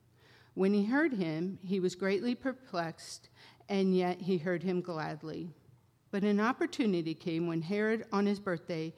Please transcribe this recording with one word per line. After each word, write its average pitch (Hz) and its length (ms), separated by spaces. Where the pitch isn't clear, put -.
When 190 200
he 202 120
heard 277 260
him, 175 500
he 190 160
was 180 160
greatly 196 400
perplexed, - 920
and 190 260
yet 180 280
he 185 160
heard 175 260
him 180 160
gladly. 160 680
But 196 140
an 208 160
opportunity 214 720
came 165 320
when 165 160
Herod, 214 480
on 202 160
his 202 140
birthday, 165 580